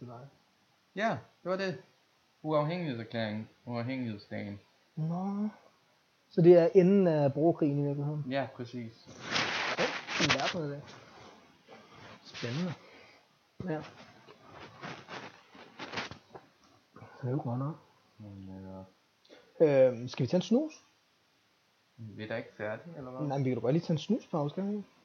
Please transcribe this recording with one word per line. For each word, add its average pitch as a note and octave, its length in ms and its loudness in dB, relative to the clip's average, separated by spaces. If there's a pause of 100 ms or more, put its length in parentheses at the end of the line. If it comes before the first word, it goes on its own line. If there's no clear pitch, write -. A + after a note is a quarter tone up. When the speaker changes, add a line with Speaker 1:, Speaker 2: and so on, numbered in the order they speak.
Speaker 1:
July. B2 120 -16 (800)
Speaker 2:
Ja, G3 220 -2 (260)
det F3 80 -4
var F#3+ 60 -2
det. F#3 200 -4 (640)
Uafhængighedserklæring. B2+ 1080 -2 (160)
Uafhængighedsdagen. A2+ 960 -6 (360)
Speaker 1:
Nå. F#3+ 540 -2 (800)
Så - 120 2
det F3 160 12
er E3 180 6
enden F#3+ 320 8
af D3 260 4
borgerkrigen D3+ 460 2
i C#3+ 40 2
virkeligheden? C#3+ 460 -2
Speaker 2:
Ja, C3 260 -2
præcis. A#2+ 520 -10 (720)
Speaker 1:
Ja, F3+ 40 2 (360)
sådan C3+ 200 2
lærte - 200 -2
man D3 100 -4
det. C#3+ 120 -10 (1400)
Spændende. C#3+ 500 -6 (1000)
Ja. D#3 80 -4 (3500)
Det B2+ 60 -4
er B2 40 -2
jo C#3+ 120 -2
godt B2 160 -4
nok. D3 160 -4 (420)
Speaker 2:
Men, G2 320 -14
øh, F#2+ 340 -14 (760)
Speaker 1:
Øhm, C3 480 6
skal - 160 -4
vi A#2+ 40 0
tage F3 100 0
en F#3 40 2
snus? D4+ 320 0 (1200)
Speaker 2:
Vi G#2+ 260 -12
er G#2+ 40 -10
da A2+ 80 -6
ikke B2 220 -8
færdige, A2+ 400 -8
eller C3 140 -12
hvad? C#3 160 -6
Speaker 1:
Nej, C#3 100 -2
men C#3 80 0
vi C3 40 0
kan B2 80 0
da A2+ 40 -6
godt B2 120 2
lige E3+ 100 2
tage - 100 -2
en D3+ 40 0
snuspause, D3+ 580 -2
kan G3+ 160 -4
vi G#3 60 -4
ikke? G3+ 120 -12 (160)